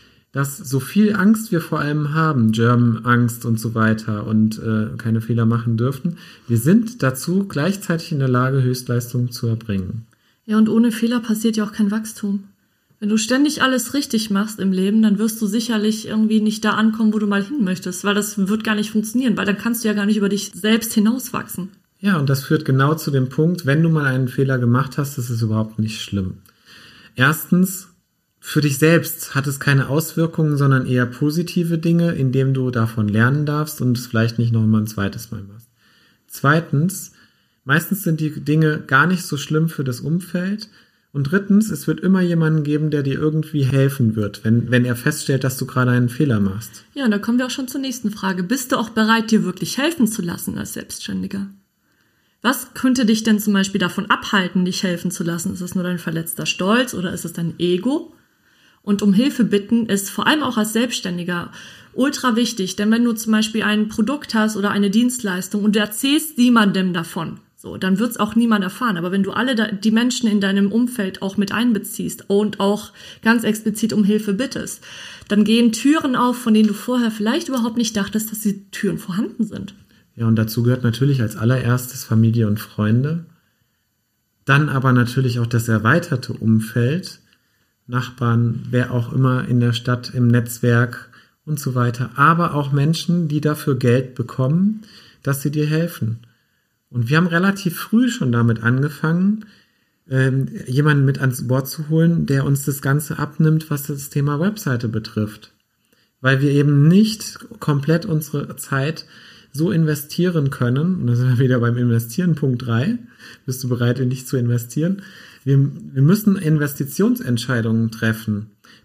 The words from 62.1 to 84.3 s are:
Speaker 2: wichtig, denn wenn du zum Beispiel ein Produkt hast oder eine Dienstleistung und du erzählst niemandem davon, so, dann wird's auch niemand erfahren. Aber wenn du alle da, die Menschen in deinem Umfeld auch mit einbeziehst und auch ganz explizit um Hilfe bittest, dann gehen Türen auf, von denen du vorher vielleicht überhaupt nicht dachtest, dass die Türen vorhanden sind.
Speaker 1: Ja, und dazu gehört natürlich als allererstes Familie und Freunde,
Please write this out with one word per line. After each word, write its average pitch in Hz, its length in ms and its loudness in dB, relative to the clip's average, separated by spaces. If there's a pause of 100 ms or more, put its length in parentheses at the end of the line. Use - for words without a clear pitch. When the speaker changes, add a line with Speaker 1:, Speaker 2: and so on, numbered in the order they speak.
Speaker 2:
wichtig, 226 400 -2
denn 208 140 0
wenn 233 140 4
du 233 80 2
zum 220 200 -2
Beispiel 214 300 0
ein 214 260 0
Produkt 240 460 -2
hast 214 220 0
oder 202 140 0
eine 202 200 2
Dienstleistung 208 720 0
und 208 140 4
du 214 40 4
erzählst 277 560 -2
niemandem 202 560 4
davon, 165 460 -8 (240)
so, 85 140 -12
dann 190 240 0
wird's 247 160 -2
auch 214 180 -2
niemand 226 300 2
erfahren. 202 320 -4
Aber 175 160 -4
wenn 196 100 0
du 185 80 -2
alle 247 240 -2
da, 214 140 0
die 214 240 0
Menschen 240 360 0
in 202 120 2
deinem 196 320 2
Umfeld 220 500 -2
auch 196 140 -4
mit 196 160 -2
einbeziehst - 760 -2
und 208 320 0
auch 202 320 0 (320)
ganz 226 220 2
explizit 214 480 -2
um 208 100 2
Hilfe 208 320 2
bittest, - 480 -6 (460)
dann 208 160 4
gehen 226 260 6
Türen 285 460 2
auf, 247 220 2
von 220 160 2
denen 214 120 6
du 202 80 0
vorher 240 380 -2
vielleicht 226 360 -2
überhaupt 226 280 -2
nicht 233 200 -2
dachtest, 202 360 -2
dass - 80 -8
die - 320 -4
Türen 170 260 -2
vorhanden 214 460 -4
sind. - 320 -8 (400)
Speaker 1:
Ja, 117 100 -2
und 113 80 4
dazu 110 300 0
gehört 123 180 2
natürlich 127 400 2
als 107 140 -2
allererstes 123 640 0
Familie 113 460 4
und 107 100 0
Freunde, 131 680 0 (1200)